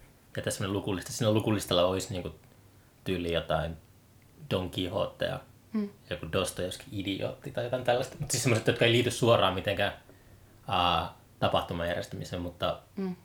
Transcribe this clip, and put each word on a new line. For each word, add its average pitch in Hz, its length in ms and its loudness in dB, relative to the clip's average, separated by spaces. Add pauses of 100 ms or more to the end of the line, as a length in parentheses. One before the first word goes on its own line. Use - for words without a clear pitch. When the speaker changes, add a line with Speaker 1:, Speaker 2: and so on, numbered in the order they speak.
(380)
Speaker 1:
Ja 98 60 -8
tässä - 140 -4
semmonen 101 160 -2
lukulista. 98 400 -4
Siinä 110 200 2
lukulistalla 101 520 4
olisi 95 280 0
niinku 85 220 -6 (680)
tyyli 87 300 0
jotain 80 440 0 (720)
Don 90 220 0
Quixotea, 90 680 -2 (340)
Speaker 2:
Mm. 208 160 -2 (200)
Speaker 1:
joku - 220 -6
Dostojevski 92 600 -4
Idiootti 98 600 -6
tai 120 120 -4
jotain 123 200 -4
tällaista. 123 360 0
Mut - 120 -4
siis - 120 0
semmoset, 113 240 2
jotka 120 180 4
ei 117 60 6
liity 120 200 4
suoraan 98 420 6
mitenkään, 98 400 0 (760)
ää, 87 460 2 (260)
tapahtuman 90 480 0
järjestämiseen, 95 540 -6
mutta 87 400 -4 (140)
Speaker 2:
Mm. 190 300 -6